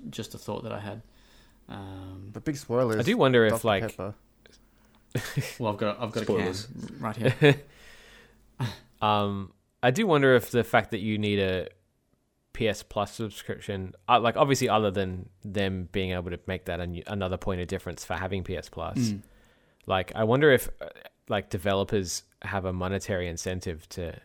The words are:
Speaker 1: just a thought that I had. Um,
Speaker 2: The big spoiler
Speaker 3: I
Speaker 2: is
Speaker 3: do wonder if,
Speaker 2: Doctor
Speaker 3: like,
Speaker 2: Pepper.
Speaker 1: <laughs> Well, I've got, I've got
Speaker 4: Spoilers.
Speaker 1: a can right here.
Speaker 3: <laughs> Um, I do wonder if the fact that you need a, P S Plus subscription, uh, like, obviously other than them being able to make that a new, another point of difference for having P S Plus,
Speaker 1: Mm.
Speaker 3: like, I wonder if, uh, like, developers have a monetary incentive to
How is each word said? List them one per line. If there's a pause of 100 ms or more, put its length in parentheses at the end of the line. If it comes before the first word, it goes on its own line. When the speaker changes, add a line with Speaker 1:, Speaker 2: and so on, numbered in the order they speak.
(120)
Speaker 1:
just
a
thought
that
I
had. (640)
Um,
Speaker 2:
The
big
spoiler
Speaker 3:
I
Speaker 2:
is
Speaker 3:
do
wonder
if,
Speaker 2:
Doctor
Speaker 3:
like,
Speaker 2:
Pepper. (1000)
Speaker 1:
<laughs>
Well,
I've
got,
I've
got
Speaker 4:
Spoilers.
Speaker 1:
a
can
right
here. (1040)
Speaker 3:
<laughs> (360)
Um, (320)
I
do
wonder
if
the
fact
that
you
need
a, (880)
P
S
Plus
subscription, (160)
uh,
like,
obviously
other
than (140)
them
being
able
to
make
that
a
new,
another
point
of
difference
for
having
P
S
Plus,
Speaker 1:
Mm. (640)
Speaker 3:
like,
I
wonder
if, (120)
uh, (400)
like,
developers (180)
have
a
monetary
incentive
to